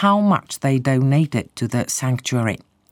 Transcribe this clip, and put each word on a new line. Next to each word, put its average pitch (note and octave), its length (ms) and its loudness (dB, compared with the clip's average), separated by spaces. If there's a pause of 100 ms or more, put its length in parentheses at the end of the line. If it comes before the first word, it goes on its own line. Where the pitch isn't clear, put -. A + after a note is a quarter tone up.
how G3+ 180 4
much - 400 0
they C3+ 180 0
donated C3+ 680 0 (100)
to A#2+ 100 -4
the B2 220 -2
sanctuary. A#2+ 680 -2 (340)